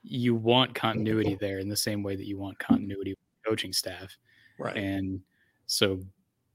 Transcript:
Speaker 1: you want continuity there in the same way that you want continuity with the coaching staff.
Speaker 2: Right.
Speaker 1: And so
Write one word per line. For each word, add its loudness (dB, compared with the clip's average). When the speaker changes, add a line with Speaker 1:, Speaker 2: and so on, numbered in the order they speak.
Speaker 1:
you 0
want 4
continuity 2
there -2
in -4
the -2
same -2
way -4
that -8
you -6
want -10
continuity 2
with -8
the -4
coaching -2
staff. -6
Speaker 2:
Right. -4
Speaker 1:
And -2
so 2